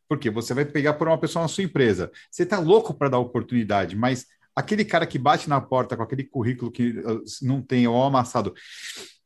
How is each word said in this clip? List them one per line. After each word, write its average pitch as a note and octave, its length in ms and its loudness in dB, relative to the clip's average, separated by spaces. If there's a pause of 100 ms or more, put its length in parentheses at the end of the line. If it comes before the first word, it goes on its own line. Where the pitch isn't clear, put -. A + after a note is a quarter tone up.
porque B2 220 -2
você A2+ 220 -4
vai C#3 120 0
pegar D3 300 0
por D#3+ 120 -2
uma D#3+ 100 2
pessoa E3 280 -2
na D#3 40 -2
sua G3 140 -6
empresa. A2+ 480 2 (180)
Você - 160 -2
tá F#3+ 140 -2
louco F3+ 340 4
pra C#3+ 160 0
dar B2+ 120 2
oportunidade, G#2 720 0
mas B2 320 -2 (260)
aquele G#3 320 0
cara E3+ 220 0
que D#3+ 100 -6
bate D3+ 320 2
na C#3 120 2
porta B2+ 360 -2
com A2+ 60 -4
aquele C3+ 220 -6
currículo B2 440 -4
que, A#2 380 -2
ah, A2+ 140 -2 (200)
não C3+ 220 -2
tem, B2 240 2
ou A#2+ 160 4
amassado, B2 500 2 (720)